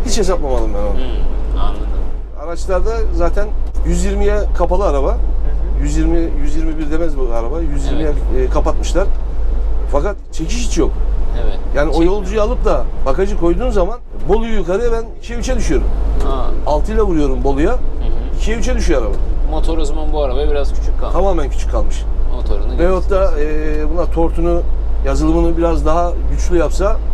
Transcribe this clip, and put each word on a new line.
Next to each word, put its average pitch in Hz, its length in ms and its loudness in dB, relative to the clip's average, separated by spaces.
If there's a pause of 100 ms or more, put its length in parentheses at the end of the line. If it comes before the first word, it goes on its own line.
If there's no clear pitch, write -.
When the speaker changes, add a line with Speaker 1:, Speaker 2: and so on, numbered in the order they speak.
Speaker 1:
hiç 240 120 2
hesaplamadım 139 560 0
ben 101 60 0
onu. - 140 0
Speaker 2:
Hmm, - 680 0
anladım. - 260 0 (580)
Speaker 1:
Araçlarda 180 460 0 (240)
zaten 175 340 2 (380)
yüz 175 180 0
yirmiye 202 320 2 (220)
kapalı 180 260 2
araba. 143 240 0
Speaker 2:
Hı - 40 0
hı. - 720 0
Speaker 1:
Yüz 147 140 0
yirmi, 165 340 2 (120)
yüz 143 140 2
yirmi 156 220 0
bir 160 120 -2
demez 165 280 0
bu 127 40 0 (120)
araba. 117 260 -2
Yüz 143 260 -2
yirmiye, 147 260 0 (220)
Speaker 2:
Evet. 131 140 0
Speaker 1:
e, - 40 -2
kapatmışlar. 151 540 0 (880)
Fakat 165 240 0 (160)
çekiş 160 340 -2
hiç - 120 -2
yok. 143 120 2 (540)
Speaker 2:
Evet. - 140 0 (180)
Speaker 1:
Yani 147 120 0
o 135 40 -2
Speaker 2:
Çekmiyor. 170 220 2
Speaker 1:
yolcuyu 208 280 -2
alıp 240 220 -2
da 156 200 2 (220)
bagajı 196 340 0
koyduğun 175 300 0
zaman 202 280 0 (300)
Bolu'yu 220 260 0
yukarıya 214 380 0
ben 226 120 -2 (140)
ikiye - 200 -10
üçe 247 180 -2
düşüyorum. 151 300 2 (420)
Speaker 2:
Aa. 127 420 0
Speaker 1:
Altıyla 214 340 0
vuruyorum 143 400 0
Bolu'ya. 143 260 2
Speaker 2:
Hı 143 40 0
hı. - 40 2 (600)
Speaker 1:
İkiye 226 180 0
üçe 247 180 0
düşüyor 165 280 0
araba. 127 100 -2 (380)
Speaker 2:
Motor 160 280 0
o 151 60 2
zaman 151 280 0
bu 151 100 0
arabaya 139 280 0
biraz 147 220 2
küçük - 280 0
kalmış. 113 140 0
Speaker 1:
Tamamen 180 360 2
küçük - 200 0
kalmış. - 340 0 (320)
Speaker 2:
Motorunu - 420 0
Speaker 1:
Veyahut 180 320 2
da, 147 260 2
Speaker 2:
geliştirmiş. 151 420 0
Speaker 1:
e, 151 160 0
buna 170 120 0
tortunu, 170 560 0 (440)
yazılımını 160 520 2
biraz 165 280 0
daha 170 260 0 (180)
güçlü - 280 0
yapsa 175 380 0 (180)